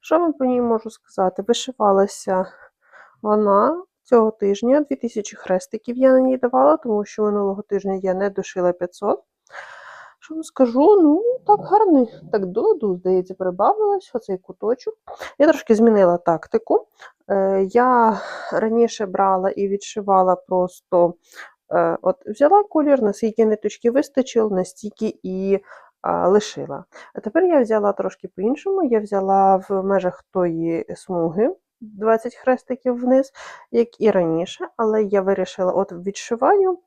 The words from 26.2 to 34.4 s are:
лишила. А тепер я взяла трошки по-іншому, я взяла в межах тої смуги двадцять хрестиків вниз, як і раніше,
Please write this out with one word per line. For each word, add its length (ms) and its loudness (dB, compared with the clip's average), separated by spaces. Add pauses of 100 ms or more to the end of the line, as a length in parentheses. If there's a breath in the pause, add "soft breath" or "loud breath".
лишила. 560 -2 (300 loud breath)
А 60 -10
тепер 240 -2
я 160 4
взяла 320 0
трошки 360 -8
по-іншому, 540 -4
я 180 0
взяла 560 2 (120)
в 140 -2
межах 500 -2
тої 640 -4
смуги 600 -2 (240)
двадцять 540 -4
хрестиків 680 -4
вниз, 320 2 (380 loud breath)
як 300 -2
і 100 2
раніше, 680 -2